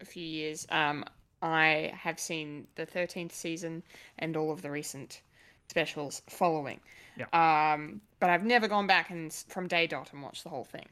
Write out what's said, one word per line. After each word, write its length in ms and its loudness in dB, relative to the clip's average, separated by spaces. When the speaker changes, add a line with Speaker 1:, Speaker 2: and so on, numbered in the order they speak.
Speaker 1:
few 220 -12
years, 440 -6
um, 360 2
I 520 4
have 240 -6
seen 460 -8
the 120 -6
thirteenth 460 -6
season 500 -6
and 180 -4
all 160 0
of 120 -8
the 80 -8
recent 500 -10
specials 580 -2
following. 520 0
Speaker 2:
Yeah. 560 4
Speaker 1:
Um, 280 -6
but 120 6
I've 140 4
never 220 6
gone 200 2
back 240 6
and 200 -8
s-, 160 -12
from 200 -6
day 200 2
dot 240 -8
and 120 -14
watched 200 -14
the 60 -14
whole 160 -8
thing. 260 -14